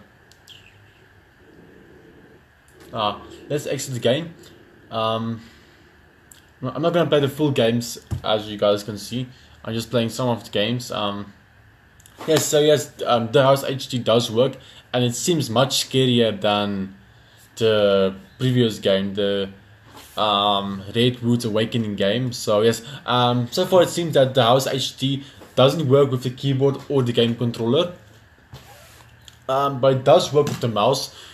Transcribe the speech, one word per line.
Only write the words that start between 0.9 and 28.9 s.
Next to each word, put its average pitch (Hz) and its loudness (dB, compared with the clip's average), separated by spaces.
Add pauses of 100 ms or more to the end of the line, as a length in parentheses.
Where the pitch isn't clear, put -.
Ah, 104 -4 (260)
let's 143 -6
exit 135 -8
the 113 -6
game. 151 0 (580)
Um, 110 -4 (1200)
I'm 131 -8
not 170 0
gonna 170 2
play 147 4
the 135 2
full 151 -2
games, 117 0 (240)
as 107 -4
you 104 -8
guys 104 2
can 104 -10
see. 123 -8 (340)
I'm 113 -8
just 113 -6
playing 117 0
some 127 -4
of 110 -2
the - -18
games. 117 -2
Um, 101 -6 (960)
yes, 156 2
so 151 2
yes, 151 2 (140)
um, 113 0
The 139 4
House 135 4
H 135 -6
D 131 -6
does 117 2
work, 127 0 (340)
and 127 0
it 120 -2
seems 165 -2
much 127 0
scarier 120 2
than 101 -2 (580)
the 101 4 (240)
previous 123 2
game, 98 0
the, 101 -2 (640)
um, 101 0 (100)
Redwood 120 0
Awakening 110 -2
game. 113 -2
So 107 0
yes, 113 2 (240)
um, 123 0
so 185 0
far 185 6
it 165 0
seems 170 -4
that 127 4
The 127 4
House 131 4
H - -6
D 135 -4 (320)
doesn't 135 4
work 135 4
with 127 -4
the 127 -2
keyboard 135 -2 (140)
or 139 2
the 120 -2
game 117 2
controller, 120 -2 (1500)